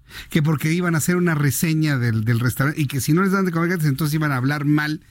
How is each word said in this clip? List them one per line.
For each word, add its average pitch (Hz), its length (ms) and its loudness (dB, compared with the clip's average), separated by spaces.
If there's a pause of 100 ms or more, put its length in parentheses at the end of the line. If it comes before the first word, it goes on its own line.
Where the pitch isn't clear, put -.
(300)
Que 165 120 2
porque 156 320 0
iban 175 220 0
a - 20 0
hacer 180 180 0
una 175 200 2
reseña 151 600 0
del, 110 280 0
del 117 140 2
restaurante 135 420 -2
y 135 60 0
que 135 120 -6
si 147 140 0
no 185 100 4
les 190 80 2
dan 196 140 2
de 180 60 0
comer 170 180 0
gratis, 156 180 0
entonces 147 260 0
iban 156 180 0
a 131 60 0
hablar 143 280 -2
mal 151 460 0